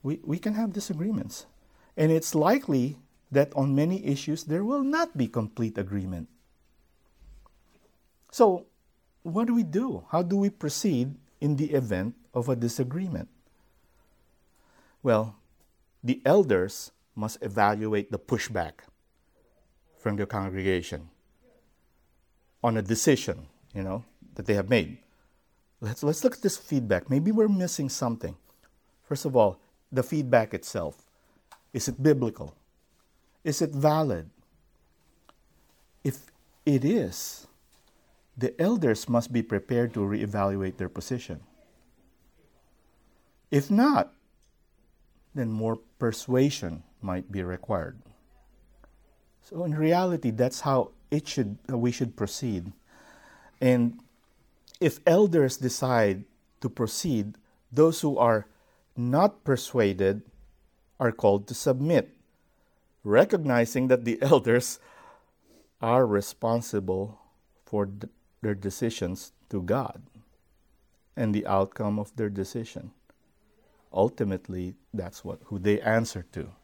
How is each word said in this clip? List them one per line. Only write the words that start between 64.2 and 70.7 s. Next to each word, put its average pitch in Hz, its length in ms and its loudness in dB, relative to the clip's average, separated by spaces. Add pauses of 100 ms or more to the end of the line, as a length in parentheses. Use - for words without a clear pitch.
<laughs> - 0 -
elders 127 580 4 (1000)
are 120 260 4
responsible 104 1120 -2 (440)
for 104 220 -2
th-, 101 240 -14 (320)
their 104 120 -2
decisions 98 800 -6 (180)
to 95 120 -4
God 110 400 -2 (1120)